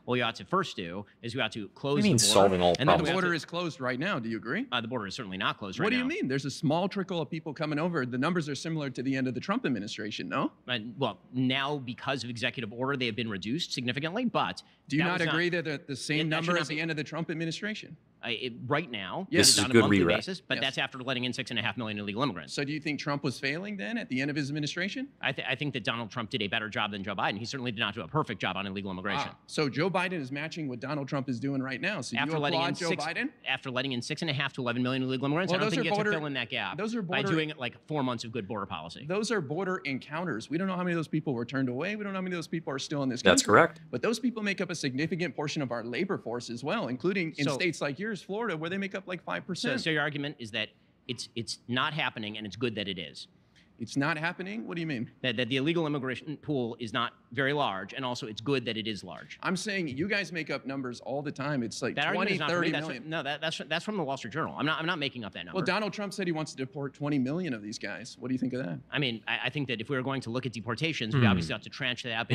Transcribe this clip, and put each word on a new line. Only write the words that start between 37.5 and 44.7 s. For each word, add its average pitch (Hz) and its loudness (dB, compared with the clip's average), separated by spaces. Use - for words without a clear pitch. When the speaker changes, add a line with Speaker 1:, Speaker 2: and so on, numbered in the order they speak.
Speaker 1:
like, 123 -4
four 151 0
months 123 0
of 117 -8
good 110 -4
border 101 -4
policy. 82 -8
Speaker 3:
those 202 0
are 208 2
border 180 -2
encounters. 139 -4
We 156 0
don't 190 0
know 185 0
how 180 0
many 180 2
of 170 2
those 156 0
people 151 0
were 117 -2
turned 135 2
away. 160 -2
We 214 -4
don't 196 -4
know 190 -2
how 185 -2
many 185 -2
of - 0
those 160 -4
people 165 -2
are 135 0
still 143 0
in 131 2
this 123 0
Speaker 2:
That's 90 8
Speaker 3:
country. - 4
Speaker 2:
correct. 143 8
Speaker 3:
But - -4
those 226 2
people 220 0
make 196 0
up 180 -2
a 175 -6